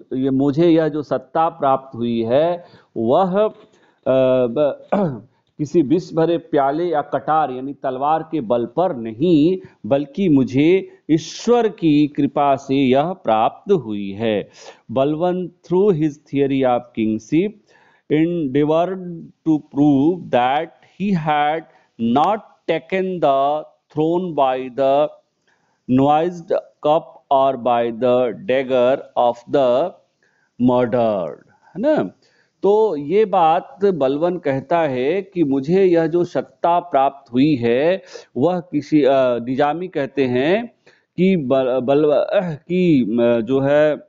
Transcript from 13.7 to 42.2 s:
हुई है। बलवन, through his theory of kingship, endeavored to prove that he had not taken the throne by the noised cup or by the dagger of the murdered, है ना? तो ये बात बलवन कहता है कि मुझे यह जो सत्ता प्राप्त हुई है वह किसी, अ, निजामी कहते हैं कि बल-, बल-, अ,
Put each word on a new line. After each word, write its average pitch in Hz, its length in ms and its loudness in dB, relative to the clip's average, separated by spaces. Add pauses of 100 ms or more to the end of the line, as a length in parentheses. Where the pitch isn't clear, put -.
हुई 107 400 -4
है। 104 380 -4 (420)
बलवन, 160 560 -2
through 185 480 0
his 151 160 -2
theory 139 520 -2
of 123 180 2 (180)
kingship, 113 500 -2 (600)
endeavored 165 1120 -2 (240)
to 156 80 2
prove 147 720 0
that 135 400 0 (320)
he 202 160 -2
had 151 440 -2 (560)
not 196 220 2 (320)
taken 185 480 -4
the 143 440 2 (300)
throne 165 420 -2
by 131 340 -2 (100)
the 139 280 2 (960)
noised 165 520 0 (340)
cup 160 160 2 (300)
or 135 240 2
by 120 340 0
the 123 420 0 (180)
dagger 127 460 0 (220)
of 120 160 2 (160)
the 135 380 2 (720)
murdered, 117 880 0 (160)
है - 120 -20
ना? 233 320 -2 (540)
तो 208 320 2
ये 160 300 0
बात 180 600 0
बलवन 160 520 0
कहता 135 420 -2
है 147 420 -2
कि 175 220 -4
मुझे 143 420 2
यह 165 220 4
जो 170 160 0
सत्ता 170 560 -2
प्राप्त 139 540 -2
हुई 143 220 2
है 131 460 0 (360)
वह 170 220 0
किसी, 147 440 -2
अ, 127 60 4 (300)
निजामी 143 480 -2
कहते 139 380 -4
हैं 156 420 0 (500)
कि 185 200 2
बल-, 131 440 0
बल-, 143 300 2
अ, 143 320 0